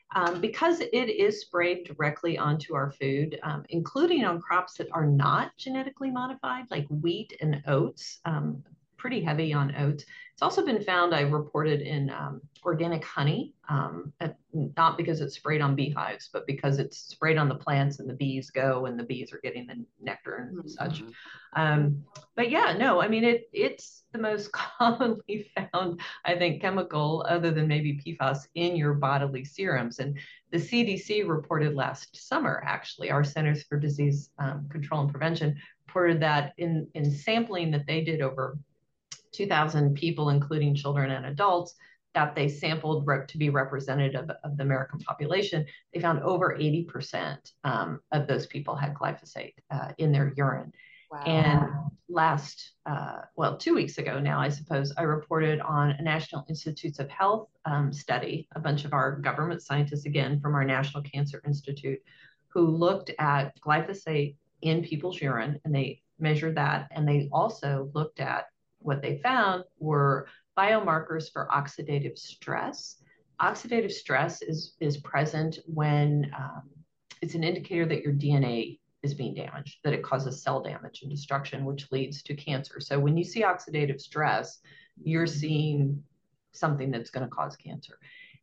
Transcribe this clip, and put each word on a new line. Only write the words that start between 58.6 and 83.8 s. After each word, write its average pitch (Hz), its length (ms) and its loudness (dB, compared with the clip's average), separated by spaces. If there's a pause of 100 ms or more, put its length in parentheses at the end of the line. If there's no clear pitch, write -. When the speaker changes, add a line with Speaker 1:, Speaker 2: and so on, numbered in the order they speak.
Speaker 1:
bunch 147 240 0
of - 80 -8
our 135 240 2
government 143 460 -2
scientists, 147 440 0
again, 143 340 2
from 147 140 0
our 139 100 4
National 135 380 0
Cancer 143 420 -4
Institute, 139 560 -4 (480)
who 175 200 4
looked 170 500 2
at 147 420 2
glyphosate 156 760 0 (260)
in 160 200 2
people's 165 380 -4
urine, 135 440 0
and 151 100 0
they 135 280 -2 (180)
measured 156 360 2
that. 143 360 0
And 151 160 0
they 143 240 4
also 143 640 0
looked 151 260 -4
at, 131 240 -2 (360)
what 139 200 -2
they 123 160 -2
found 202 480 2 (140)
were 143 480 2 (320)
biomarkers 165 760 2
for - 180 -6
oxidative 143 680 -2
stress. - 800 -8 (440)
Oxidative 208 500 0
stress - 520 -2
is, - 360 -6
is 143 200 0
present 156 640 -2
when, 147 720 2
um, 139 280 -10 (580)
it's 170 120 -6
an 165 100 -2
indicator 170 420 0
that 156 160 -2
your 147 100 0
D 143 200 2
N 139 120 6
A 120 340 -2 (240)
is 139 120 -2
being 117 200 -6
damaged, - 500 -12
that 147 100 0
it - 80 -4
causes 135 400 -4
cell 131 200 -2
damage - 380 -10
and 139 100 -10
destruction, 139 540 -6
which 139 280 -6
leads 135 320 -4
to 143 100 -8
cancer. 139 440 -6
So 139 200 -2
when 147 180 4
you 175 80 2
see - 180 -2
oxidative 147 600 0